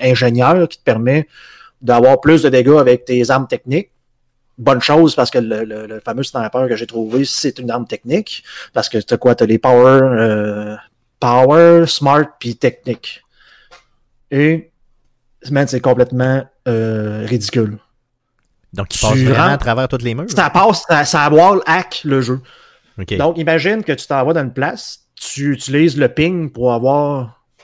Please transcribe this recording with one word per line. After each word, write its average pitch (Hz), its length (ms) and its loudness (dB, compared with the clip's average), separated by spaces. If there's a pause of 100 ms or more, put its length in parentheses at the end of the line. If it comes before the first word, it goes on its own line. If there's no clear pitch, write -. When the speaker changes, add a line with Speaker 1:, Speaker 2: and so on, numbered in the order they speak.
Speaker 1:
ingénieur 127 640 2
qui - 100 -20
te - 60 -20
permet 127 420 0 (540)
d'avoir 123 400 4
plus 151 220 4
de 147 60 4
dégâts 131 300 4
avec 127 260 2
tes 123 260 0
armes 131 160 0
techniques, 135 440 -6 (720)
bonne 123 200 0
chose 156 360 2
parce 123 140 0
que 127 80 -2
le, 113 260 -4
le, 107 220 -12
le 107 140 -14
fameux 120 220 -8
sniper 127 460 -4
que 117 80 -4
j'ai 117 100 -8
trouvé, 117 380 -4
c'est - 340 -6
une 123 120 -8
arme 117 160 -6
technique. 147 580 -8 (280)
Parce - 160 -4
que 113 100 -6
t'as 113 180 -4
quoi ? 123 180 2
T'as 117 120 0
les 110 120 2
power, 131 440 4
euh, 107 720 -2 (420)
power, 156 680 6
smart, 147 400 0 (120)
puis 120 180 -10
technique. - 640 -6 (1080)
Et, 151 400 0 (800)
man, 139 160 0
c'est 123 140 -4
complètement, 127 640 0 (240)
euh, 110 580 -4
ridicule. 110 520 -2 (920)
Speaker 2:
Donc, 98 220 -8
il - 40 -4
Speaker 1:
Tu - 80 -2
Speaker 2:
passe 110 120 2
vraiment 127 240 2
Speaker 1:
rentres, 143 120 2
Speaker 2:
à 139 40 -4
travers 123 300 -2
tous 131 160 -4
les 117 100 -4
murs ? 156 160 -8
Speaker 1:
ça 170 200 0
passe, 196 380 2
ça, 147 160 2
ça 147 260 0
wall 180 360 4
hack 165 380 -4
le 139 160 -2
jeu. 127 200 -4 (580)
Speaker 2:
Ok. 98 180 -8
Speaker 1:
Donc, 165 220 -2
imagine 165 440 -2
que 160 100 -4
tu - 140 -10
t'en 135 180 -2
vas 156 100 0
dans 156 100 0
une 117 80 -8
place, - 540 -8 (100)
tu 143 360 -6
utilises 143 440 0
le 135 120 2
ping 160 420 -4
pour 120 220 -2
avoir, 135 720 -2 (220)